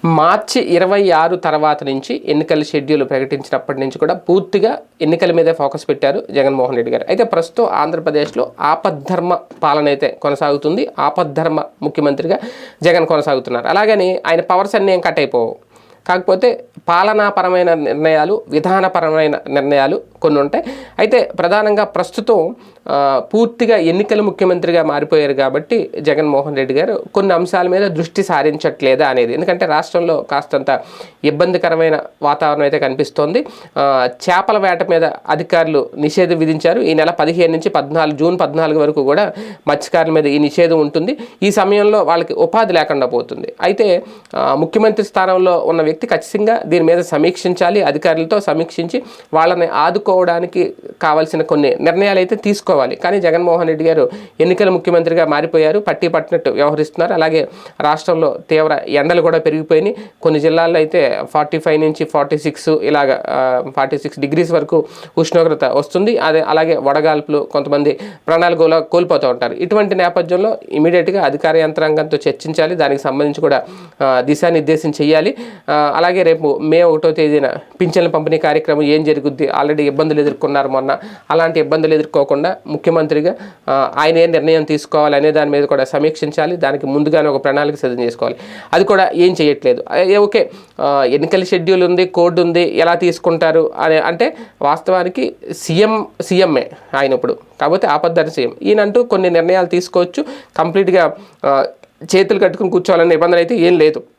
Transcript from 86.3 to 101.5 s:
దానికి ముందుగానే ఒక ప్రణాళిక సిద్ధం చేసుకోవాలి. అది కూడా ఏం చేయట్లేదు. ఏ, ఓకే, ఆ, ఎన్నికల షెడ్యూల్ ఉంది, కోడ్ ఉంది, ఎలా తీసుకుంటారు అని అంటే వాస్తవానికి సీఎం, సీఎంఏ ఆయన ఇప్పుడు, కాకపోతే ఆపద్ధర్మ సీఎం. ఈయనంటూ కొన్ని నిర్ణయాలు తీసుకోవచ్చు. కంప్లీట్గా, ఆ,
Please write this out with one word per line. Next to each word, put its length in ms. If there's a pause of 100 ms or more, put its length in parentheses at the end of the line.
దానికి 300
ముందుగానే 420
ఒక 140
ప్రణాళిక 320
సిద్ధం 280
చేసుకోవాలి. 320 (380)
అది 100
కూడా 300
ఏం 280
చేయట్లేదు. 420 (120)
ఏ, 220
ఓకే, 320 (320)
ఆ, 220
ఎన్నికల 400
షెడ్యూల్ 400
ఉంది, 220
కోడ్ 340
ఉంది, 380
ఎలా 160
తీసుకుంటారు 840
అని 200
అంటే 380 (260)
వాస్తవానికి 760 (160)
సీఎం, 540 (160)
సీఎంఏ 420 (300)
ఆయన 200
ఇప్పుడు, 240 (240)
కాకపోతే 260
ఆపద్ధర్మ 420
సీఎం. 220 (100)
ఈయనంటూ 420
కొన్ని 260
నిర్ణయాలు 380
తీసుకోవచ్చు. 580 (320)
కంప్లీట్గా, 560 (320)
ఆ, 200 (500)